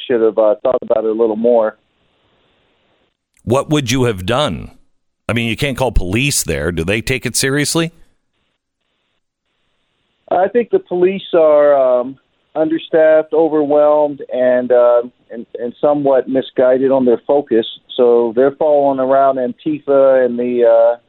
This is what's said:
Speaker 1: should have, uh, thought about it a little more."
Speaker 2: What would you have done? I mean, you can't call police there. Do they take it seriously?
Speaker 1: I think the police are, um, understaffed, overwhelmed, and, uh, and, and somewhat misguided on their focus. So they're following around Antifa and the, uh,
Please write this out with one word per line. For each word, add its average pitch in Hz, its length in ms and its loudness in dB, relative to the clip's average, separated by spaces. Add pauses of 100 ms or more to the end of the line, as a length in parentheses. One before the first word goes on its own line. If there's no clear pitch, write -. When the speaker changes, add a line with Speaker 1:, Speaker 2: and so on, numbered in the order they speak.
Speaker 1:
should 120 140 0
have, 110 160 0
uh, 107 260 2
thought 127 180 -2
about 113 220 -2
it 110 60 -2
a 110 40 -2
little 110 220 -2
more." 113 420 0 (1700)
Speaker 2:
What 131 280 -2
would 143 200 -2
you 131 140 0
have 95 200 -4
done? 117 460 -4 (560)
I 101 60 -4
mean, 117 160 -4
you 107 80 -6
can't 139 200 -4
call 127 140 -2
police 107 520 -2
there. 80 280 -4
Do 82 140 -4
they 107 160 -2
take 131 240 -6
it 120 100 -6
seriously? 147 560 -4 (2500)
Speaker 1:
I 185 160 0
think 226 240 -2
the 190 80 0
police 185 540 -4
are, 151 420 4
um, 127 420 0 (380)
understaffed, 156 800 0
overwhelmed, 147 1000 2
and, 123 400 0
uh, 120 320 4 (260)
and, 117 160 -16 (140)
and 120 200 -10
somewhat 139 500 0
misguided 131 600 0
on 135 140 0
their 117 220 2
focus. 127 380 0 (300)
So 120 400 2
they're 139 200 2
following 143 440 0
around 135 380 2
Antifa 135 880 0
and 120 140 -2
the, 123 260 -2
uh, 117 440 4